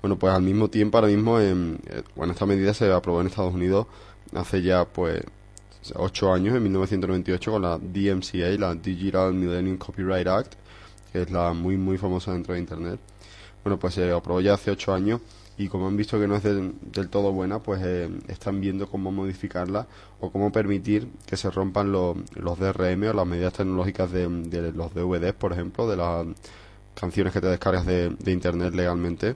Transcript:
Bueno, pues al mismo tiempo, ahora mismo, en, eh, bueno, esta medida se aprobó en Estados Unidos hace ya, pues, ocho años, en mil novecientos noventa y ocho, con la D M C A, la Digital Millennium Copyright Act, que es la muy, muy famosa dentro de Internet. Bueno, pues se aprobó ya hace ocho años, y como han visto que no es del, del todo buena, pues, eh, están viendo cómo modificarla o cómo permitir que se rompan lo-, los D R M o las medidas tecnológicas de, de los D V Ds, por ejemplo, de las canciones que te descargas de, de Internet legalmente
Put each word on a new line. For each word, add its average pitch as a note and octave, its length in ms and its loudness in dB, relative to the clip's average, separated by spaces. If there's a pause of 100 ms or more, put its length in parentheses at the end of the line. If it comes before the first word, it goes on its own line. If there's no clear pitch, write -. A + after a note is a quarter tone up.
Bueno, G2 160 0
pues F#2 160 4
al F#2 80 4
mismo G2+ 260 4
tiempo, G#2+ 300 4
ahora G#2+ 120 6
mismo, A2 300 4
en, F2+ 400 2 (100)
eh, - 120 -8 (140)
bueno, E2 180 -2
esta G2 140 0
medida G2 260 4
se G#2 180 4
aprobó F2 300 2
en F#2 60 2
Estados F#2 260 -2
Unidos F#2 320 2 (480)
hace F#2 300 -2
ya, F2+ 220 4
pues, E2 360 -2 (720)
ocho G2 400 0
años, F#2+ 220 2
en A#2 80 2
mil G2 100 2
novecientos F#2+ 340 0
noventa F#2 240 0
y - 40 2
ocho, G#2+ 160 -4
con G#2+ 100 0
la F2 160 0
D G2 320 -2
M F#2 140 0
C F2+ 200 -4
A, F2 140 2
la F#2 160 0
Digital F#2 600 0
Millennium F#2 440 0
Copyright F#2 500 -2
Act, G2 260 0 (600)
que F#2 80 0
es F2 100 -4
la F2 220 2
muy, F2+ 240 0
muy F#2+ 220 0
famosa F#2 340 -2
dentro F2+ 220 -4
de F2 40 -4
Internet. F2 400 -6 (640)
Bueno, G2+ 140 2
pues F2+ 160 -2
se F2+ 180 2
aprobó F2 300 2
ya G2+ 140 6
hace G2+ 160 -2
ocho G2 220 -2
años, G#2 280 0 (380)
y G2 100 -2
como F#2+ 180 -2
han G2+ 100 0
visto G#2+ 220 0
que G#2 80 2
no G2+ 80 2
es G2+ 80 -2
del, G2 360 0
del G2 300 -6
todo G2+ 220 2
buena, F#2+ 260 -2
pues, G2 260 -4
eh, F2+ 240 -2 (200)
están G2 340 -4
viendo G2 260 -2
cómo F#2+ 240 -4
modificarla F#2+ 760 -4 (320)
o F#2 120 -6
cómo G2+ 200 2
permitir G2+ 560 0 (180)
que - 100 -4
se G2 140 -2
rompan G2 420 0
lo-, F2+ 240 2 (200)
los F2 240 -4
D F#2+ 80 0
R F#2 240 0
M G2+ 180 0
o A2 40 0
las F#2+ 120 2
medidas F2+ 280 0
tecnológicas F#2 580 0
de, F2+ 160 0
de E2+ 440 -4
los E2+ 220 -6
D F2+ 80 -4
V F2+ 180 0
Ds, F2+ 140 0
por F#2 200 -4
ejemplo, F2+ 360 -2
de F#2+ 80 0
las E2+ 300 -2 (680)
canciones F#2 400 -2
que F#2 80 0
te F#2 60 0
descargas F2+ 400 2
de, F2+ 220 2
de - 220 -2
Internet F2 440 0
legalmente F2 600 0